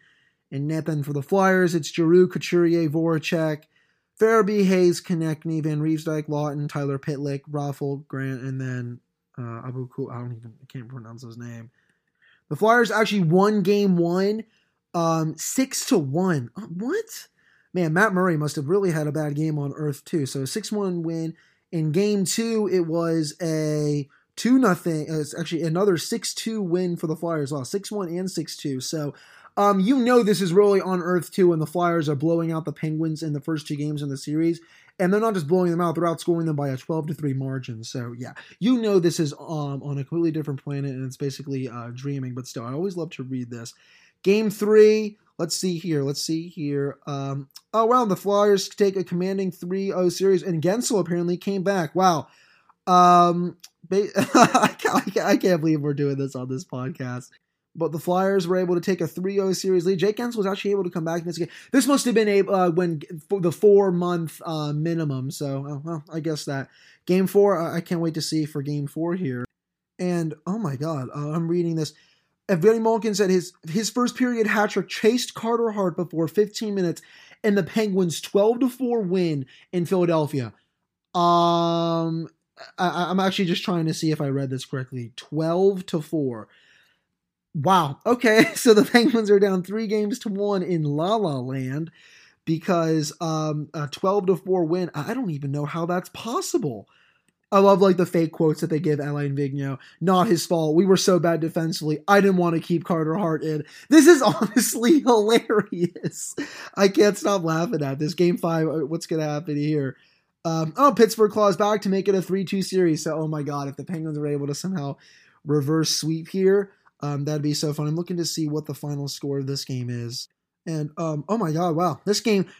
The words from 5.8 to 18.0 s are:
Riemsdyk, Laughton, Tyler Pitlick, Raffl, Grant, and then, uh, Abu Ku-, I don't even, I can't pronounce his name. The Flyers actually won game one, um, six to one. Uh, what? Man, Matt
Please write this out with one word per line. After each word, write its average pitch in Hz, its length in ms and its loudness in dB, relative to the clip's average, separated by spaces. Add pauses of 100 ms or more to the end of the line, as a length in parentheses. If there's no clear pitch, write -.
Riemsdyk, 156 480 -2
Laughton, 147 400 -2
Tyler 143 300 -4
Pitlick, 139 520 -6
Raffl, 143 560 -6
Grant, 135 360 -8
and 135 180 -8
then, 123 400 -8 (360)
uh, 117 300 -12
Abu 127 220 -10
Ku-, 131 220 -10
I 123 80 -12
don't 123 180 -10
even, 113 160 -20 (100)
I 131 40 -20
can't 120 220 -16
pronounce 117 340 -18
his 117 140 -18
name. 117 340 -16 (800)
The 147 40 -6
Flyers 220 340 4
actually 208 320 0
won 190 400 4
game 202 340 2
one, 190 480 0 (480)
um, 160 460 0
six - 480 -4
to 254 100 2
one. 147 580 0
Uh, 214 120 -14
what? 254 640 -8 (440)
Man, 165 220 0
Matt 202 180 2